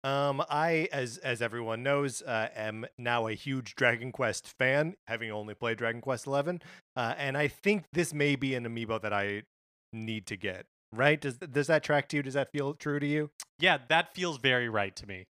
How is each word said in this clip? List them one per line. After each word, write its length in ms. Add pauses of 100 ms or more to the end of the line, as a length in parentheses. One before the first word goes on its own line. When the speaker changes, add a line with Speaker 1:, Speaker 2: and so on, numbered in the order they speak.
Speaker 1:
um, 440
I, 440
as, 240
as 240
everyone 400
knows, 400
uh, 340
am 300 (140)
now 280
a 60
huge 420
Dragon 360
Quest 360 (120)
fan, 360 (120)
having 240
only 240
played 240
Dragon 200
Quest 280
eleven. 340 (340)
Uh, 220
and 180
I 120
think 440
this 220
may 220
be 180
an 120
amiibo 360
that 120
I 300 (480)
need 360
to 100
get, 300 (260)
right? 260
Does, 200
does 280
that 160
track 260
to 80
you? 60
Does 120
that 180
feel 220
true 240
to 80
you? 240 (260)
Speaker 2:
Yeah, 220 (100)
that 240
feels 240
very 320
right 260
to 120
me. 260